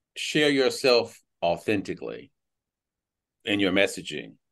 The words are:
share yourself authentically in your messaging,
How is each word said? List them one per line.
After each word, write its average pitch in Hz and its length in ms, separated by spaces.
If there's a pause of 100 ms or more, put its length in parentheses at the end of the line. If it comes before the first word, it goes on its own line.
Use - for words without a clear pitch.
(160)
share 151 360
yourself 123 680 (220)
authentically 85 880 (1120)
in 104 160
your 95 120
messaging, 85 600 (180)